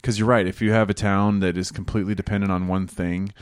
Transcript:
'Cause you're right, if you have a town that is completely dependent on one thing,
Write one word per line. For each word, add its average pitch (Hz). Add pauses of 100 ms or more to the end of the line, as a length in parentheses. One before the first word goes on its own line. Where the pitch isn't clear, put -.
'Cause 110
you're 107
right, 110
if 95
you 107
have 110
a 101
town 101
that 90
is 92
completely 101
dependent 98
on 92
one 92
thing, 92